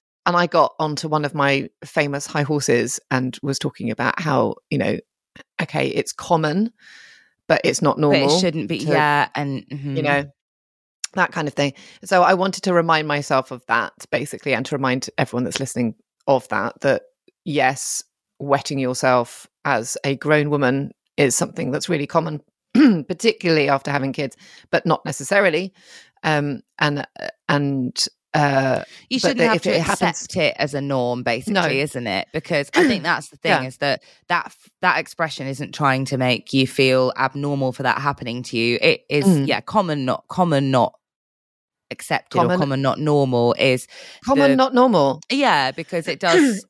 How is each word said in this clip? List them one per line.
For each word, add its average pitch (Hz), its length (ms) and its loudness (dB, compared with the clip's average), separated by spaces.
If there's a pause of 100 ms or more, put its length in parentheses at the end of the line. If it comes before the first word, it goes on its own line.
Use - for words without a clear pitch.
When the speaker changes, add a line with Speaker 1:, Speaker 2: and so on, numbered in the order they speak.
(260)
Speaker 1:
and 175 100 2
I 175 100 2
got 160 320 2
onto 156 300 -4
one 151 160 0
of 143 100 -6
my 139 340 0 (160)
famous 143 420 -2
high 151 160 -2
horses 131 560 0 (120)
and 127 320 -2
was 139 160 -4
talking 117 320 -6
about 123 300 -4
how, 131 340 0 (160)
you 147 80 -2
know, - 200 -2 (640)
okay, 147 280 -2
it's - 240 -4
common, 165 600 -2 (760)
but 160 160 2
it's - 180 0
not - 140 2
Speaker 2:
But 147 180 2
it - 60 2
Speaker 1:
normal 143 200 2
Speaker 2:
shouldn't 165 280 -2
be, 165 120 -4
Speaker 1:
to, 160 60 -6
Speaker 2:
yeah, 147 480 2
and, 139 340 -6
mm-hmm. 139 280 -8
Speaker 1:
you 160 60 -2
know, 143 220 0 (920)
that 180 180 0
kind 156 160 -4
of - 60 -8
thing. 143 200 -2 (300)
So 180 180 4
I 180 120 6
wanted 185 300 -2
to 185 80 0
remind 165 360 2
myself 143 420 -2
of 127 160 -12
that, 113 260 0 (180)
basically, 139 440 -4
and 117 120 -2
to - 100 -6
remind 131 420 -2
everyone 127 260 -2
that's - 160 -6
listening 123 340 -4 (320)
of 131 220 2
that, 104 320 -4
that 131 220 2 (420)
yes, 139 580 -2 (360)
wetting 139 400 -2
yourself 127 680 0 (180)
as 120 400 -2
a 139 120 0
grown 147 340 2
woman 143 420 0 (260)
is - 180 2
something 170 340 -4
that's 151 180 -6
really 151 180 -2
common, 160 340 -2 (180)
<clears throat> - 160 -20
particularly 180 920 4
after 139 220 0
having 135 220 -2
kids, 143 240 -6 (340)
but - 160 0
not 160 180 0
necessarily. 185 720 0 (480)
Um, 147 400 0 (160)
and, 143 280 0 (420)
and, 139 580 0 (280)
uh, 135 480 2 (280)
Speaker 2:
You 262 100 -2
Speaker 1:
but - 0 -
Speaker 2:
shouldn't 185 200 0
Speaker 1:
that 165 80 4
Speaker 2:
have 214 80 2
Speaker 1:
if 165 80 -4
Speaker 2:
to 185 100 0
Speaker 1:
it 160 80 2
happens - 180 0 (220)
Speaker 2:
accept - 160 -10
it 151 200 2
as 139 140 -2
a 143 80 -4
norm, 123 420 -2
basically, 120 300 -4
Speaker 1:
No. 180 160 2
Speaker 2:
isn't 131 380 -4
it? 95 260 -4
Because 151 420 -4
I 330 140 4
think 196 140 -2
that's 156 260 -2
the - 80 -20
Speaker 1:
<clears throat> - 80 -20
Speaker 2:
thing, 233 60 0
Speaker 1:
Yeah. 147 140 2
Speaker 2:
is 131 140 -10
that, 139 240 -2 (260)
that 175 180 -2
f-, - 240 -20 (100)
that 170 180 2
expression 160 480 -6
isn't 135 280 -8
trying 135 320 0
to 135 100 -4
make 127 380 0
you 135 120 4
feel 131 520 2
abnormal 139 540 -2
for 127 100 -10
that 127 180 0
happening 127 440 -6
to - 120 -8
you. 117 240 0
It - 300 0
is, 147 160 2
Speaker 1:
Mm. 151 200 4
Speaker 2:
yeah, 131 140 -2
common, 160 460 -2
not, - 220 -4
common, 143 420 2
not 127 240 2 (960)
accepted - 480 -4
or 175 60 4
Speaker 1:
Common. 180 140 2
Speaker 2:
common, 139 240 0
not 135 160 0
normal 131 600 2
is 127 280 2 (380)
Speaker 1:
Common, 277 280 4
Speaker 2:
the 262 40 4
Speaker 1:
not 262 160 2
normal. 185 480 4 (100)
Speaker 2:
Yeah, 185 420 2
because 165 360 -6
it 160 120 -6
does, 214 500 4